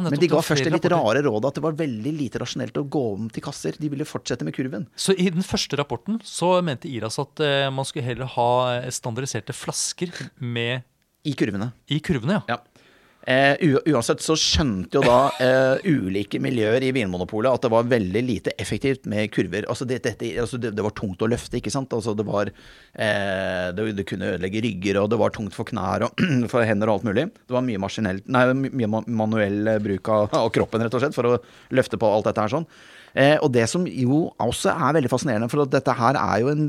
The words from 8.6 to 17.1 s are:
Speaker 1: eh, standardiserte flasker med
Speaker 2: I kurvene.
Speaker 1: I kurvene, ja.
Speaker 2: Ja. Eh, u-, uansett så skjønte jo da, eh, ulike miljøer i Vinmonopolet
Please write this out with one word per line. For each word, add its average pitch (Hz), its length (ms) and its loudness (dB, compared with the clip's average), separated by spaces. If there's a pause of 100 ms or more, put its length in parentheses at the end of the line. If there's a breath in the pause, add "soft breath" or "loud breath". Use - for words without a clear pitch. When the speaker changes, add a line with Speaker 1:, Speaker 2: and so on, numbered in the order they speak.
Speaker 1:
eh, 127 100 -8
standardiserte 120 640 -6
flasker - 600 -6 (280)
med 120 420 -2 (420)
Speaker 2:
I 147 100 -2
kurvene. 113 380 -2 (160)
Speaker 1:
I 143 100 0
kurvene, 151 480 -2
ja. 117 80 -2
Speaker 2:
Ja. - 40 -4 (680 soft breath)
Eh, 135 340 4
u-, 139 200 4 (100)
uansett 135 320 2
så 160 160 2
skjønte 104 540 0
jo 139 100 4
da, 127 380 6
eh, 131 420 4
ulike 104 560 0
miljøer 127 480 2
i 131 80 0
Vinmonopolet 107 580 0